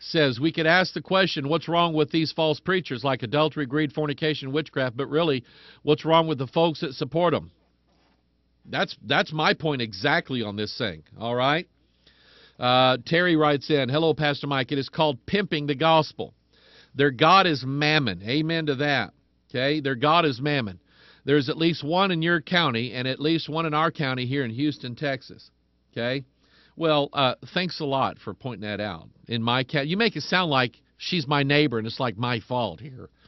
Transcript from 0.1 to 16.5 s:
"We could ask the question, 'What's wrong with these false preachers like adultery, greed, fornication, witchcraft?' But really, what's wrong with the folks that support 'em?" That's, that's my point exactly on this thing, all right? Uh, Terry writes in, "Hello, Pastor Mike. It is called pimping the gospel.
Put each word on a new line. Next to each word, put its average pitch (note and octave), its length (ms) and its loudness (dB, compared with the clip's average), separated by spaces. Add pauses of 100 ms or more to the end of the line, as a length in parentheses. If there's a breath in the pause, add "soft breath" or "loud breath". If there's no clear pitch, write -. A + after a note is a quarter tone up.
"We D#3+ 100 0
could D#3+ 160 -2
ask F3 280 4
the - 80 -6
question, E3+ 480 0
'What's D#3+ 180 -2
wrong E3+ 240 2
with D3+ 180 0
these D#3+ 220 0
false D#3 260 0
preachers D3 460 -4
like C3+ 180 -2
adultery, D3 440 0
greed, C#3+ 260 -2
fornication, D3 580 -4
witchcraft?' C3+ 460 -4
But C3 120 -4
really, C#3+ 360 0 (380 loud breath)
what's D3+ 240 2
wrong E3 200 6
with D#3 120 -2
the C3 80 -4
folks E3 340 2
that C#3 140 -6
support D#3+ 400 0
'em?" E2+ 160 -2 (1120)
That's, C3+ 400 -4
that's D3+ 260 0
my D#3 220 2
point D3 300 -2
exactly B2 600 -2
on G2+ 140 -6
this G#2 220 -6
thing, E2+ 240 -6 (160)
all A#2 160 -4
right? C#3 340 0 (920 soft breath)
Uh, B2+ 460 4
Terry E3+ 320 2
writes D3 320 2
in, C#3 220 2
"Hello, D#3 240 2
Pastor D3 320 -2
Mike. C#3 260 -2
It C#3+ 60 0
is C3+ 100 -4
called D3+ 380 -2
pimping E3 400 -2
the C#3+ 80 0
gospel. D#3 580 2 (640 soft breath)